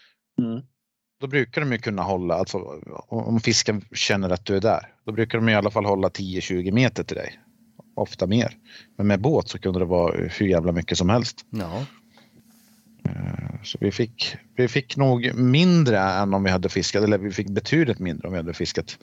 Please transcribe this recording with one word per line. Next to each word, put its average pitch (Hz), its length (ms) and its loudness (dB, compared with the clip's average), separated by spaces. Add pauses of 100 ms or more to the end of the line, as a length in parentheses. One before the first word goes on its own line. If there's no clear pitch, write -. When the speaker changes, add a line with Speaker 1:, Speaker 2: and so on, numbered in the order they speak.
(380)
Speaker 1:
Mm. 117 220 -4 (600)
Speaker 2:
då 135 60 -6
brukar 131 340 -2
de 139 120 -2
ju 110 60 -2
kunna 101 240 -4
hålla, 90 320 -2
alltså, 95 240 -4 (500)
om, 113 160 -6
om 113 160 0
fisken 110 520 0
känner 98 380 -2
att 90 140 -2
du 98 120 0
är 95 40 0
där, 95 340 0 (100)
då 113 80 -8
brukar 113 260 -2
de 113 100 2
i 110 60 4
alla 104 160 2
fall 107 140 0
hålla 95 260 2
tio 92 300 -6
tjugo 92 320 -2
meter 110 320 2
till - 120 -8
dig. - 240 -10 (540)
Ofta - 320 -4
mer. 110 300 0 (400)
Men 101 100 0
med 101 140 4
båt 131 280 2
så 92 100 -10
kunde 90 200 -2
det 90 60 2
vara 85 440 2
hur 101 180 -2
jävla 87 260 4
mycket 85 260 -2
som 90 100 2
helst. 117 420 0
Speaker 3:
Ja. 104 360 -6 (1160)
Speaker 2:
Eh, - 580 -8
så - 180 -12
vi 98 120 0
fick, - 440 -4 (200)
vi 123 120 2
fick - 280 -4
nog 127 380 2
mindre 139 640 6
än 98 360 2
om 98 100 2
vi 95 60 2
hade 92 180 2
fiskat, 101 360 0
eller 104 140 4
vi 101 120 -6
fick 98 200 -4
betydligt 117 480 0
mindre 87 300 -6
om 92 40 -6
vi 92 60 -4
hade 82 160 -6
fiskat - 480 -6